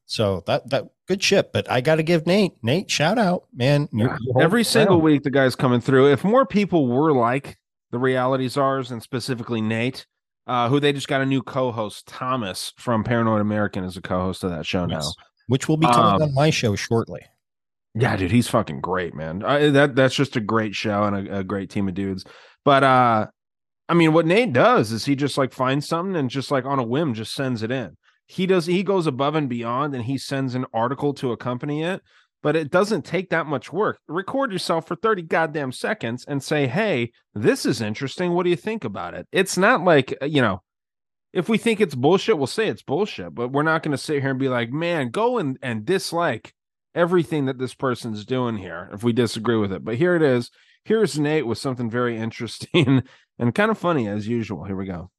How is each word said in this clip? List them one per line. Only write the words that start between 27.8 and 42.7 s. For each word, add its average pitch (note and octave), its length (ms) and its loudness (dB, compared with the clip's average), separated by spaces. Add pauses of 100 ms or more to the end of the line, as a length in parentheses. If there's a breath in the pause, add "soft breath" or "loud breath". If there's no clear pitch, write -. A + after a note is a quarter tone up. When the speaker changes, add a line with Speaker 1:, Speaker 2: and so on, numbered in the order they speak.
Speaker 2:
He F#3 200 -4
does, F3+ 180 2
he F3+ 180 2
goes F#3 240 0
above C#3 280 0
and D#3 120 0
beyond B2 480 -4
and A#2+ 100 -6
he C3+ 120 -4
sends C3+ 380 -4
an B2+ 180 -4
article C3 420 0
to B2 180 -4
accompany C3+ 500 -6
it, F3+ 180 -4 (420 soft breath)
but D3+ 140 2
it D#3 140 -2
doesn't G3 340 2
take F3+ 240 -4
that E3 180 -2
much C#3+ 280 -6
work. F3+ 240 -2 (100)
Record G3 440 -4
yourself E3 340 -2
for F3 100 -6
thirty A3 240 0
goddamn D#3+ 520 -2
seconds B2+ 540 -6
and C#3+ 160 -4
say, D3 240 0
"Hey, C3+ 460 -2 (220)
this F#3 320 0
is A#2 160 0
interesting. C3+ 500 -4
What F3 120 0
do F3 60 0
you E3+ 60 0
think A3 280 -6
about F#2 280 -8
it?" F2 200 -12
It's F#3 260 0
not G3+ 260 2
like, D3+ 380 4
uh, - 40 -4
you D3 140 0
know, G2 220 0 (720)
if F#3 160 -2
we A3 80 2
think A3+ 220 0
it's F3 140 0
bullshit, E3 440 2
we'll C3+ 80 -2
say G#3+ 220 -2
it's A#2+ 140 -6